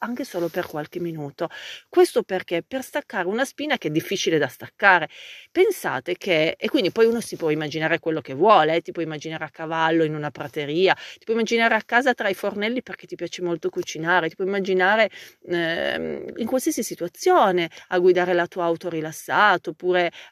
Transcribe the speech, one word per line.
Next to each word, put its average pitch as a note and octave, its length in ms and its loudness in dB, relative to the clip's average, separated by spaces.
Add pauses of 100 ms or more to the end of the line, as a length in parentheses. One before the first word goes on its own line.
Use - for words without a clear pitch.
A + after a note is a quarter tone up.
anche B3 240 -6
solo E3+ 240 -4
per E3+ 180 -4
qualche D#3 340 -8
minuto. D#3+ 480 -8 (400)
Questo E4+ 360 4
perché? F3 380 -4
Per C4 200 -8
staccare A3+ 440 -6
una A3+ 200 0
spina D4 320 -4
che E3 100 -6
è - 20 -2
difficile E3 460 0
da C#3+ 120 2
staccare. E3+ 600 2 (420)
Pensate F3+ 680 0
che, D#3+ 400 2
e G#3+ 100 -4
quindi F#3+ 220 2
poi A3+ 160 4
uno A#3 140 2
si - 160 -10
può E3 120 -2
immaginare D#3 520 0
quello D#3+ 200 -2
che C3+ 140 -10
vuole, E3 420 6
eh, E3+ 60 0
ti F3 100 -12
puoi E3 140 -6
immaginare D#3 380 -8
a D3+ 60 -10
cavallo D#3+ 540 0
in D#3 100 -2
una D3+ 160 -6
prateria, - 260 -12 (380)
ti - 300 -10
puoi A3+ 120 -2
immaginare A3+ 380 2
a G#3+ 80 0
casa B3 320 2
tra A3 140 -4
i F#3+ 60 0
fornelli G#3 480 -4
perché - 240 -16
ti - 80 -14
piace F3 280 -8
molto F3 280 -2
cucinare, E3 580 0
ti - 60 -8
puoi F#3+ 140 -4
immaginare, G3 640 2 (380)
ehm, E3 880 -4
in A3+ 100 -4
qualsiasi C4 360 -2
situazione, F#3 880 2 (180)
a F#3 100 0
guidare F3+ 360 4
la F3 120 2
tua F3 180 -4
auto E3+ 240 -2
rilassato, E3 800 0
oppure, F3+ 360 0 (260)